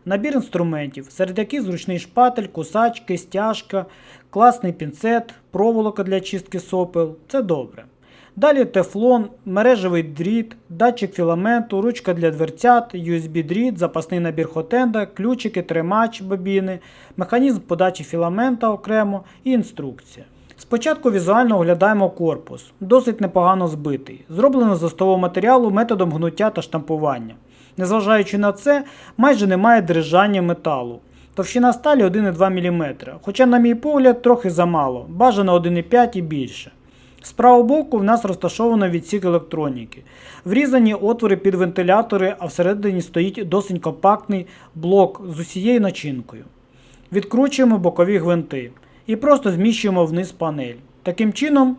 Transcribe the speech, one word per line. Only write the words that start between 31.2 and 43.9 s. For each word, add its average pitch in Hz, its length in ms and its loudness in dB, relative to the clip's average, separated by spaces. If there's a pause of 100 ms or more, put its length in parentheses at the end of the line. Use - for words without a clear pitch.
Товщина 240 400 2
сталі 262 300 2
один 196 240 2
і 185 40 0
два 180 180 2
міліметра, 175 720 -4
хоча, 233 240 2
на 240 120 6
мій 240 180 4
погляд, 262 460 2
трохи 233 280 4
замало, 156 600 0
бажано 196 440 2
один 175 240 2
і 170 40 -2
п'ять 240 340 2
і 185 60 -4
більше. 151 500 -8 (500)
З - 100 -20
правого 240 320 6
боку 285 340 0
в 196 60 0
нас 226 220 2
розташовано 202 640 -2
відсік 175 360 -4
електроніки. 156 800 -4 (420)
Врізані 240 480 2
отвори 202 440 0
під 190 180 0
вентилятори, 190 840 0
а 175 60 -8
всередині 185 560 -2
стоїть 185 480 -4
досить 185 320 -4
компактний 190 640 0 (280)